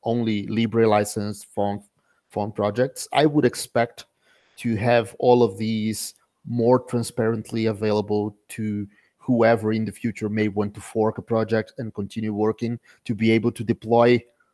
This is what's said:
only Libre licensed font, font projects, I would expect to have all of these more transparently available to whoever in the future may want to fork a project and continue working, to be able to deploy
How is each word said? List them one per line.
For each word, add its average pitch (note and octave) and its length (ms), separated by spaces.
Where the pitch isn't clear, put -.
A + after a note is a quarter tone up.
only A2+ 440
Libre A2+ 400
licensed G#2 580
font, G2+ 380
font G#2+ 260
projects, G#2+ 580
I C#3+ 120
would D3 200
expect - 600
to A#2 180
have A#2 440
all B2 240
of G#2 140
these A2 580
more A#2+ 340
transparently A2+ 880
available G#2 680
to G#2 380
whoever A2+ 540
in A2 140
the G2 60
future G#2+ 380
may G#2+ 180
want G2+ 260
to - 80
fork A2 360
a - 40
project A2 560
and A2+ 160
continue G#2+ 400
working, A2 460
to A#2+ 80
be A2 180
able A2+ 200
to A#2 120
deploy A#2 580